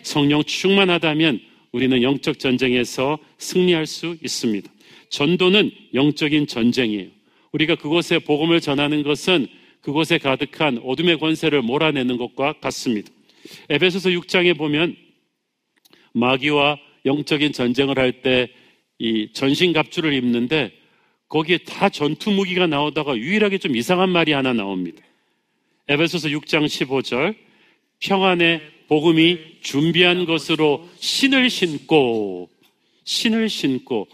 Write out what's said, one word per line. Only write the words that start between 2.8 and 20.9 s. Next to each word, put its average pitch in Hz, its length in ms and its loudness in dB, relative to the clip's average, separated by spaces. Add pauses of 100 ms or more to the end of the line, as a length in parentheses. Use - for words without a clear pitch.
승리할 175 480 0
수 165 360 -10
있습니다. 110 480 -4 (400)
전도는 180 640 2 (220)
영적인 147 540 0
전쟁이에요. 117 600 0 (440)
우리가 156 240 0
그곳에 165 440 -2
복음을 160 400 0
전하는 147 440 -2
것은 147 440 0 (340)
그곳에 156 360 -2
가득한 131 680 -2
어둠의 151 360 0
권세를 156 420 0
몰아내는 131 560 0
것과 135 420 -4
같습니다. 120 500 -6 (600)
에베소서 180 420 0
육 175 160 -4
장에 175 260 2
보면 151 420 -2 (1160)
마귀와 139 640 2 (280)
영적인 147 480 0
전쟁을 131 440 0
할 127 240 0
때 127 280 0 (520)
이 110 300 -2
전신갑주를 156 840 0
입는데 123 600 0 (560)